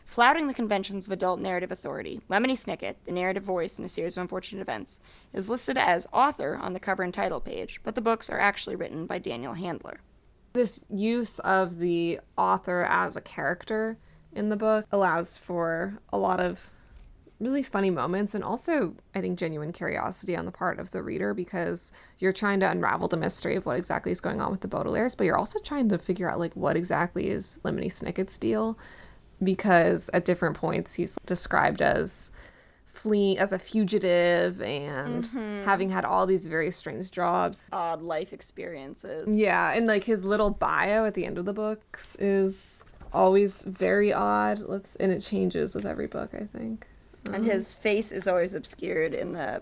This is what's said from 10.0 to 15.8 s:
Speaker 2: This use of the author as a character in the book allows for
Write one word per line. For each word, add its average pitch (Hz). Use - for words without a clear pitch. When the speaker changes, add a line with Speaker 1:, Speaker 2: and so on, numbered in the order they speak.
Speaker 2:
This 247
use 220
of 185
the 170
author 185
as 180
a -
character 220
in 208
the 214
book 214
allows 175
for 175